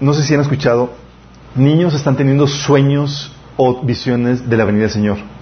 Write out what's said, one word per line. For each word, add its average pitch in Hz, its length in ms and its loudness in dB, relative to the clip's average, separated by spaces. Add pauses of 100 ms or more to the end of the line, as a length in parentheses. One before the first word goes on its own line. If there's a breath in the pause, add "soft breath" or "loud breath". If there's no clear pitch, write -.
no 139 140 2
sé 151 80 0
si 143 100 -2
han 143 80 2
escuchado, 123 500 0 (640)
niños 156 400 2
están 139 220 -2
teniendo 139 300 2
sueños 143 880 0 (220)
o 127 240 0
visiones 123 680 -2
de 113 80 2
la 110 80 2
venida 104 200 0
del 104 60 -2
Señor. 104 280 -2 (240)